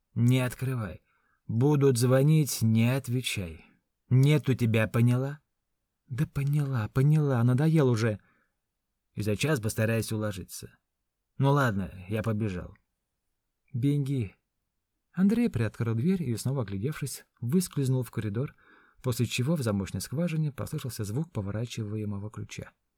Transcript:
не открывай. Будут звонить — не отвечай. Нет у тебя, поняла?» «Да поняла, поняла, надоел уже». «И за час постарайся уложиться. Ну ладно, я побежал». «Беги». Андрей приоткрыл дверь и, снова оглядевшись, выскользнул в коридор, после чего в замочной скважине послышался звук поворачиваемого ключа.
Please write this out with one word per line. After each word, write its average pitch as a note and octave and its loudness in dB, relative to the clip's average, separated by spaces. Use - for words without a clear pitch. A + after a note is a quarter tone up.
не A#2+ 4
открывай. B2 -6
Будут C3+ 4
звонить — C3+ 4
не A2+ 4
отвечай. A#2+ -6
Нет C3+ 4
у C3 4
тебя, A2+ 2
поняла?» B2 0
«Да C#3 -4
поняла, C#3 -2
поняла, C#3+ 4
надоел C#3+ 4
уже». A2 2
«И G#2+ -6
за G#2 0
час C#3 0
постарайся A2 -2
уложиться. G#2 -8
Ну C3+ 4
ладно, A2 0
я A2 -2
побежал». G#2+ -4
«Беги». C3+ -2
Андрей A3 2
приоткрыл A2+ -2
дверь F3 0
и, A#2+ -2
снова B2+ -4
оглядевшись, G#2 -8
выскользнул C3 0
в - -18
коридор, A2 -6
после B2 0
чего C3 -2
в D3 -4
замочной G2+ -2
скважине D#3 -4
послышался - -8
звук A2+ -6
поворачиваемого G#2 -6
ключа. - -14